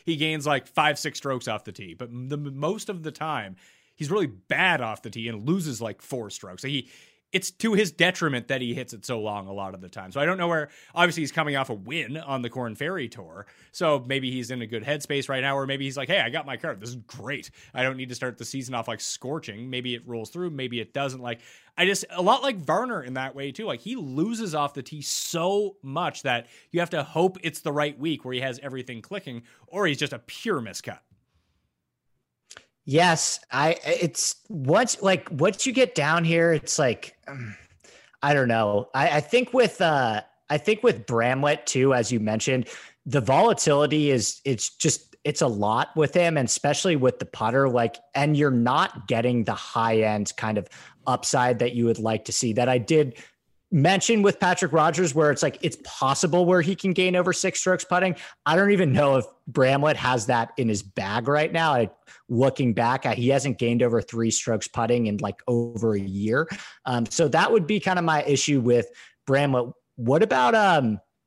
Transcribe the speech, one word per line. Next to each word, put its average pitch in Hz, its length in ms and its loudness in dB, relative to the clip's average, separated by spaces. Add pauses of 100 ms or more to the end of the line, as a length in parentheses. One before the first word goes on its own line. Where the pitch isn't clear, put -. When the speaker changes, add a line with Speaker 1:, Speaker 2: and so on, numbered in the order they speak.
Speaker 1:
he 165 100 -2
gains, 151 320 -2
like, 139 180 0
five, 151 320 0
six - 200 -8
strokes 127 320 -6
off 107 160 -6
the 98 80 -14
tee. 90 200 -16
But 120 160 -14
the 127 280 -10
most 147 500 -6
of 180 160 -10
the 156 80 -8
time, 123 460 -8 (380)
he's 143 140 -8
really 202 180 0
bad 151 520 -2
off 113 220 -8
the 113 80 -14
tee 113 180 -10
and 110 180 -10
loses, 156 360 -4
like, 107 200 -10
four 117 280 -10
strokes. 92 320 -16
So 135 80 -8
he, 143 200 -6 (440)
it's 185 160 -2
to 220 240 -2
his 196 180 2
detriment 165 580 0
that 131 120 -2
he 117 140 -4
hits 127 180 -10
it 104 140 -18
so 120 120 -4
long 104 280 -6
a 98 40 -12
lot 98 220 -10
of 92 80 -16
the 92 80 -18
time. 92 220 -16
So 139 100 -4
I 151 40 2
don't 185 120 0
know 175 100 -2
where, 160 220 -2 (240)
obviously 170 300 2
he's 131 80 -6
coming 147 240 -2
off 135 160 -2
a - 20 -4
win 120 420 -8
on 139 280 -6
the 120 80 -6
Korn 120 240 -8
Ferry 151 340 -8
Tour. 90 380 -18 (240)
So 147 340 0
maybe 131 240 -2
he's 123 220 -6
in 127 100 -8
a 110 60 -8
good 110 160 -8
headspace 143 460 -4
right 131 120 -2
now, 139 160 -2
or 135 80 -4
maybe 135 180 -4
he's 135 140 -8
like, 131 120 -8
"Hey, 190 100 2
I 120 100 -2
got 147 160 -6
my 131 120 -10
card. 127 220 -8
This 113 100 -12
is 123 80 -12 (100)
great. 131 420 -12 (240)
I 127 80 -4
don't 131 160 0
need 127 120 -10
to 123 60 -10
start 123 220 -8
the 117 80 -14
season 131 300 -10
off, 117 120 -6
like, 113 140 -8
scorching." 127 720 -10
Maybe 123 240 -6
it 120 120 -16
rolls 117 220 -10
through. 175 220 -8
Maybe 131 280 -8
it 110 140 -10
doesn't. 135 280 -6
Like, 120 200 -10 (340)
I 175 120 2
just, 196 240 -2
a 175 100 -6
lot 233 220 4
like 262 140 -2
Varner 180 440 -2
in 127 140 -12
that 131 180 -8
way 139 180 -10
too. 220 140 -10
Like, 135 160 -6
he 233 140 -10
loses 185 580 -4
off 147 220 -2
the 135 80 -10
tee 151 180 -14
so 190 800 -2
much 143 400 -6
that 120 240 -2 (240)
you 170 120 -2
have 170 100 -4
to 156 100 -2
hope 180 400 0
it's 165 200 -6
the 151 120 -6
right 147 240 -2
week 147 260 -6
where 127 120 -8
he 123 60 -4
has 131 200 -6
everything 127 400 -10
clicking, 143 400 -12 (240)
or 196 220 -2
he's 143 100 0
just 147 160 -4
a 117 60 -12
pure 180 420 -6
miscut. 104 380 -12 (1900)
Speaker 2:
Yes, 160 540 2 (100)
I, 151 360 2
it's 165 500 -2 (140)
once, 180 520 0
like, 190 300 0
once 175 340 0
you 262 60 -2
get 254 240 2
down 160 300 2
here, 165 260 4
it's - 260 -2
like, 127 380 0 (140)
um, 120 260 -12 (640)
I 143 120 2
don't 131 160 4
know. 104 440 2
I, 139 140 2
I 151 140 2
think 240 320 0
with, 247 260 4
uh, 135 400 2 (300)
I 151 80 0
think 208 260 0
with 190 240 2
Bramlett 131 580 2
too, 135 280 4
as 120 180 2
you 120 80 0
mentioned, 113 480 0 (380)
the 139 160 0
volatility 147 920 4
is, 120 320 0
it's 135 260 -2
just, - 540 -2
it's 147 180 -2
a 147 60 4
lot 110 480 0
with 151 180 2
him, 170 220 2
and 135 100 2
especially 147 520 0
with 127 220 2
the - 60 -6
putter, 127 440 2
like, 117 300 0 (160)
and 147 200 2
you're 143 160 4
not 123 560 2
getting 120 380 2
the 110 100 -2
high 113 460 0
end 107 340 0
kind 107 220 -2
of 95 100 -4 (400)
upside 123 520 2
that 123 160 0
you 117 100 2
would 113 140 2
like 110 260 -2
to 120 80 -8
see. 117 180 0
That 120 160 2
I 127 120 4
did 147 380 2 (540)
mention 190 500 4
with 196 180 4
Patrick 180 320 2
Rodgers, 156 440 2
where 151 160 4
it's - 100 0
like, - 200 0
it's - 220 -2
possible 160 640 2
where 180 160 6
he 170 140 0
can 190 160 -2
gain 185 240 2
over 180 160 2
six - 280 -2
strokes 185 260 0
putting. 180 300 0 (300)
I 156 100 4
don't 202 160 6
even 170 220 4
know 139 220 4
if 123 100 2 (220)
Bramlett 139 500 4
has 127 300 0
that 120 300 2
in 120 120 2
his 101 140 0
bag 104 440 -4
right 151 240 2
now. 165 220 2
I, 117 160 2 (400)
looking 127 440 2
back, 123 340 2
I, 113 80 0
he 120 140 2
hasn't 135 280 2
gained 120 240 2
over 117 180 4
three 113 300 -2
strokes 107 380 -2
putting 120 400 0
in, 104 100 0
like, 101 300 -6
over 117 480 0
a 101 40 0
year. 104 480 0 (380)
Um, 120 220 -2
so 165 220 2
that 165 220 4
would 208 140 4
be 202 140 0
kind 185 180 0
of 170 80 0
my 151 180 2
issue 139 380 2
with 120 300 4 (340)
Bramlett. 135 480 2 (220)
What 135 260 2
about, 240 320 4
um, 156 460 4 (280)